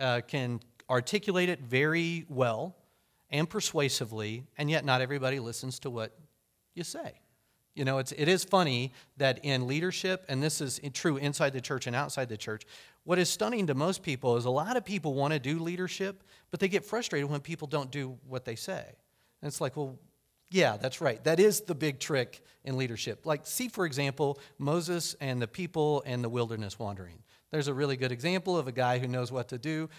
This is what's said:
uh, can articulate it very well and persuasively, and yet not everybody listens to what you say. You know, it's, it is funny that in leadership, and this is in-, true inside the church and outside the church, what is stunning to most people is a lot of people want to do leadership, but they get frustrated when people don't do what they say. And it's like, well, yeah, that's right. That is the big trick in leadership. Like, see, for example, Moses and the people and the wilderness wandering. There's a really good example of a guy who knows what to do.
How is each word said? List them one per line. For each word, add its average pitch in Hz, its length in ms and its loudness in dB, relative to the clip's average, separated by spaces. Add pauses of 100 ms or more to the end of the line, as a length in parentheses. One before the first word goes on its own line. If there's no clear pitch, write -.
uh, 123 260 2
can 123 340 -2 (300)
articulate 180 580 2
it 175 120 0
very 156 680 2
well 127 460 0 (560)
and 151 180 2
persuasively, 120 1000 -2 (100)
and 147 100 0
yet 151 160 2
not 131 160 4
everybody 131 380 0
listens 123 420 -6
to 139 100 -6
what - 280 -6 (560)
you 175 80 -8
say. - 380 -10 (560)
You 147 80 -2
know, 135 140 2
it's, 131 120 -2
it 147 160 0
is 180 160 4
funny 135 500 2 (240)
that 135 280 2
in 131 240 2
leadership, 180 600 -2
and 135 140 -2
this 151 180 0
is 131 200 -4
in-, 143 120 -8
true 147 260 0
inside 143 340 2
the 135 80 -4
church 127 260 -4
and 120 80 -4
outside 135 340 -2
the 113 80 -6
church, 107 280 -8 (400)
what 175 160 2
is 180 80 4
stunning 214 400 0
to 139 60 4
most 170 280 0
people 127 360 2
is 120 60 0
a 123 60 2
lot 165 260 2
of 233 80 -2
people 156 300 -2
want 139 200 2
to 156 40 2
do 143 220 -2
leadership, 185 640 -4 (260)
but 175 80 -4
they 196 100 2
get 190 160 2
frustrated 160 460 0
when 147 100 0
people 156 280 -8
don't 135 240 -2
do 131 340 -6
what 131 180 -8
they 117 120 -6
say. - 280 -8 (560)
And 151 60 -6
it's 147 140 -6
like, 143 160 -2
well, 135 220 -6 (500)
yeah, 151 280 4
that's 131 240 -4
right. 123 240 0
That 160 160 6
is 208 220 6
the 175 120 -4
big 143 240 -2
trick 131 420 -2 (240)
in 135 120 -2
leadership. 117 500 -4
Like, 156 200 0
see, 254 220 -4
for 202 160 -2
example, 139 540 0 (200)
Moses 165 600 0
and 127 220 -2
the 113 60 -2
people 151 580 0
and 123 160 -2
the 117 60 -2
wilderness 113 500 -4
wandering. 95 400 -8 (320)
There's 151 160 0
a 143 80 0
really 139 220 2
good 127 160 0
example 180 440 0
of 139 120 0
a 131 40 -6
guy 127 280 2
who 127 80 -2
knows 123 240 -2
what 123 160 -4
to 127 100 -8
do. 156 400 -4